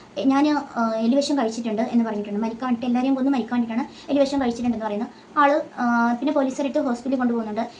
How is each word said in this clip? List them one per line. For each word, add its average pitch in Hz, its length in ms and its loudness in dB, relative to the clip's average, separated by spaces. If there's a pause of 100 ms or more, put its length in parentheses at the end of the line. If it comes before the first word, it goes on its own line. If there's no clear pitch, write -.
(260)
ഞാൻ, 285 380 4 (140)
ആ, 226 180 0
എലിവിഷം 277 420 2
കഴിച്ചിട്ടുണ്ട് 220 440 -2
എന്ന് 233 240 2
പറഞ്ഞിട്ടുണ്ട്. 208 340 -4
മരിക്കാൻ 226 300 -4
വേണ്ടി 247 180 -2
എല്ലാവരെയും 254 280 2
കൊന്ന് 262 160 2
മരിക്കാൻ 247 280 0
വേണ്ടിയിട്ടാണ് 233 520 -4
എലിവിഷം 277 300 2
കഴിച്ചിട്ടുണ്ടെന്ന് 233 440 -2
പറയുന്നത് 214 540 -6
ആള്. 285 220 4 (160)
ആ, 240 360 2
പിന്നെ 262 200 0
പോലീസുകാരെടുത്ത് 277 460 0
ഹോസ്പിറ്റലിൽ 262 380 -2
കൊണ്ടുപോകുന്നുണ്ട്. 233 440 -2 (180)